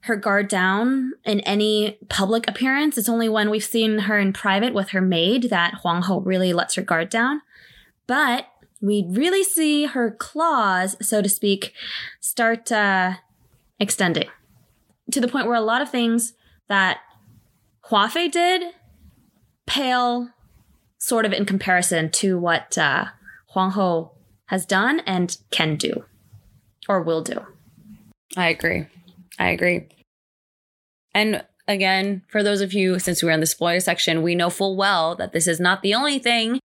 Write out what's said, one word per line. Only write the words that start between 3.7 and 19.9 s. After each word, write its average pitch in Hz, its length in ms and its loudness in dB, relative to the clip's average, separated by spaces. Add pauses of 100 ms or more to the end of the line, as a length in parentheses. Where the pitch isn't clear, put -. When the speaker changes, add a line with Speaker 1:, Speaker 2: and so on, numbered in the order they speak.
Speaker 1:
her 208 200 0
in 196 120 2
private 202 440 0
with 196 140 -2
her 190 120 0
maid 190 480 2
that 170 260 0
Huang 175 280 -2
Hou 185 160 0
really 185 340 0
lets - 220 -2
her 185 80 -4
guard 165 260 -2
down. 262 320 -2 (640)
But 262 400 0 (340)
we 202 260 0
really 349 380 2
see 302 400 0
her 240 260 -2
claws, 220 920 0
so 214 200 0
to 196 80 0
speak, 196 440 -2 (460)
start, 226 540 -2
uh, 190 400 2 (680)
extending - 480 0 (840)
to 277 80 0
the 240 80 0
point 262 180 -2
where 240 80 0
a 233 60 0
lot 226 200 0
of 285 80 -6
things 233 440 0 (340)
that 196 320 2 (840)
Hua 214 240 4
Fei 349 180 -2
did 349 460 0 (920)
pale 247 640 0 (680)